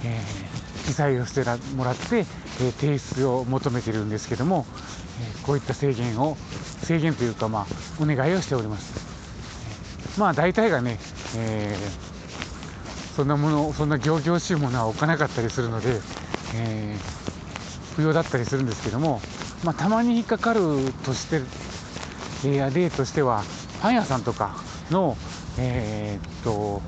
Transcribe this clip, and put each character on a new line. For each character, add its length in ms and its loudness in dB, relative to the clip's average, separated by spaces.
え 140 -2
ー、 680 -8
記 80 0
載 260 4
を 60 0
し 60 -8
て 120 2
ら-、 140 2
も 80 0
ら 80 2
っ 40 0
て、 240 2
え 20 2
ー、 40 0
提 260 2
出 280 0
を 180 2
求 260 2
め 120 0
て 100 0
る 120 2
ん 40 -2
で 80 0
す 120 -6
け 80 0
ど 100 0
も、 180 2
え 180 -6
ー、 60 -10
こ 100 2
う 40 2
い 20 0
っ 20 -12
た 120 -2
制 180 2
限 280 0
を、 180 2
制 160 2
限 160 2
と 100 0
い 60 2
う 40 -4
か、 140 0
ま 120 0
あ、 60 -4
お 40 4
願 100 4
い 20 4
を 80 4
し 60 -4
て 80 0
お 80 2
り 60 -2
ま 100 -4
す。 1400 -10
ま 100 6
あ、 40 4
大 220 4
体 160 6
が 100 4
ね、 180 0
え 400 0
ー、 1400 -8
そ 80 4
ん 40 2
な 80 4
も 140 4
の、 240 2
そ 100 2
ん 60 2
な 80 4
仰 220 4
々 200 2
し 140 -4
い 20 4
も 140 2
の 80 2
は 80 2
置 120 0
か 80 4
な 120 4
か 80 4
っ 20 0
た 140 0
り 80 2
す 100 -2
る 80 2
の 120 0
で、 200 2
え 420 -2
ー、 1000 -8
不 60 2
要 120 6
だ 60 6
っ 40 2
た 140 0
り 80 2
す 100 0
る 60 2
ん 40 2
で 60 0
す 100 -6
け 80 0
ど 80 0
も、 220 2
ま 80 2
あ、 20 0
た 160 2
ま 120 4
に 140 4
引 60 2
っ 40 -2
か 120 2
か 160 4
る 60 6
と 80 0
し 160 -4
て、 140 2
え 200 4
ー、 120 0
例 140 4
と 160 0
し 60 -4
て 100 2
は、 240 4
パ 80 6
ン 60 6
屋 80 4
さ 120 2
ん 60 0
と 100 0
か 240 0
の、 280 4
え 640 -2
ー 40 -8
っ 160 -10
と 460 0